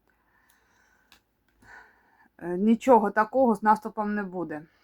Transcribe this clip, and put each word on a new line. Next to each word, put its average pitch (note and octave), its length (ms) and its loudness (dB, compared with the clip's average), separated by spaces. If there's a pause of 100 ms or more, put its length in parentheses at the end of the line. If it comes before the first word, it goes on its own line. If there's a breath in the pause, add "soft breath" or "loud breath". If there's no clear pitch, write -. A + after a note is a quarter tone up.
(2250 soft breath)
Е, E3 100 -12
нічого G#3 640 2
такого A3+ 440 0
з - 80 -12
наступом G#3+ 520 -2
не G#3 80 -6
буде. E3 420 -10 (180)